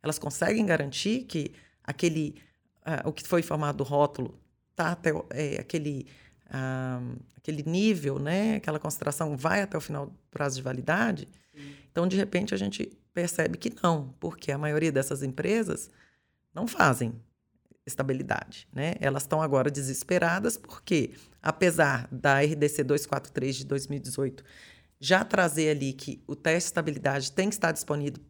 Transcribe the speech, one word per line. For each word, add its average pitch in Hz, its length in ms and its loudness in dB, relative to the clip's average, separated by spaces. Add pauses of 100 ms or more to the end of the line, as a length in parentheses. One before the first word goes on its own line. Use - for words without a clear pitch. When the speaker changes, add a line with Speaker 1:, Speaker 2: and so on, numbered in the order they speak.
Speaker 1:
Elas 151 160 -2
conseguem 196 480 0
garantir 175 580 0
que - 280 -6 (320)
aquele, 156 500 0 (500)
ah, 160 220 -4
o 151 60 -2
que - 140 -12
foi 175 140 4
informado 151 380 -2
do 143 60 0
rótulo 143 540 0 (360)
tá 170 180 0
até 170 200 0
o, 160 180 -2
eh, 143 280 -2
aquele, 147 480 -4 (440)
ah, 131 500 -4 (360)
aquele 151 260 -6
nível, 165 560 2
né, 190 380 0
aquela 151 220 -4
concentração 151 580 -2
vai 170 260 2
até 196 160 -4
o - 20 -2
final 143 260 -8
do - 80 -16 (160)
prazo 139 260 -2
de 131 60 -8
validade? 151 640 0 (280)
Speaker 2:
Sim. 143 180 -16 (180)
Speaker 1:
Então, 175 160 0
de 185 100 2
repente, 196 360 0
a 190 60 0
gente 196 340 -4 (220)
percebe 170 420 0
que - 160 -6 (100)
não, 147 380 0
porque - 320 -6
a 139 60 -2
maioria 151 340 0
dessas 135 300 0
empresas 156 680 0 (640)
não 196 160 -4
fazem 123 460 2 (720)
estabilidade, - 880 -4
né? 151 280 -2
Elas 139 220 0
estão 156 180 0
agora 139 300 4
desesperadas 170 840 0
porque, - 560 -2 (280)
apesar 156 680 2
da 139 320 4
R 151 140 4
D 147 120 4
C 147 140 0
dois 143 240 2
quatro - 260 -4
três 131 240 -2
de 131 80 -8
dois 139 220 -4
mil 143 120 -6
e - 20 -6
dezoito 135 420 -6 (560)
já 175 260 4
trazer 156 460 4
ali 139 220 0
que - 340 -10
o 147 80 -6
teste 165 320 0
de - 40 -4
estabilidade 139 600 0
tem 190 160 2
que 202 60 -2
estar 165 160 2
disponível 147 600 -4